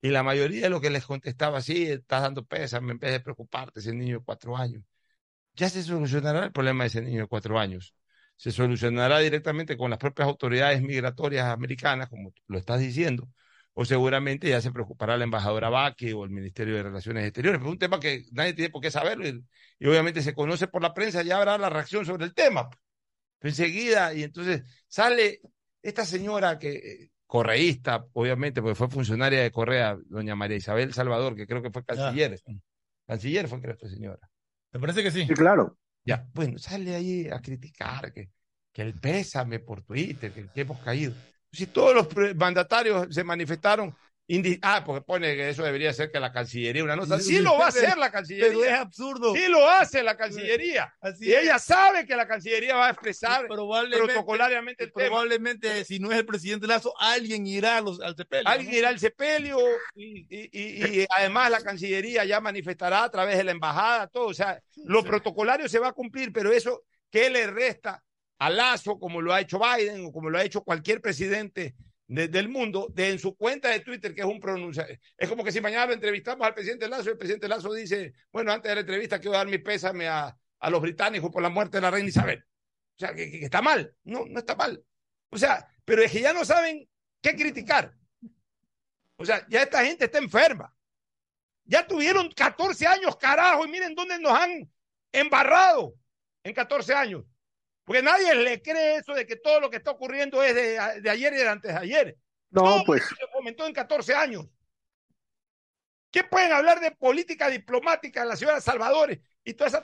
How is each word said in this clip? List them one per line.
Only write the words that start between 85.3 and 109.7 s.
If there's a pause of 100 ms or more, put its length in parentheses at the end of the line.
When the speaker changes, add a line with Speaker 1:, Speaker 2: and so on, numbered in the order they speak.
Speaker 1:
sea, (200)
pero
es
que
ya
no
saben (360)
qué
criticar. (1200)
O
sea,
ya
esta
gente
está
enferma. (880)
Ya
tuvieron
catorce
años,
carajo,
y
miren
dónde
nos
han (440)
embarrado (480)
en
catorce
años. (600)
Porque
nadie
le
cree
eso
de
que
todo
lo
que
está
ocurriendo
es
de,
de
ayer
y
de
antes
de
ayer. (320)
Speaker 3:
No,
Speaker 1:
Todo
Speaker 3:
pues.
Speaker 1:
eso
se
fomentó
en
catorce
años. (1600)
¿Qué
pueden
hablar
de
política
diplomática
de
la
señora
Salvador (280)
y
toda
esa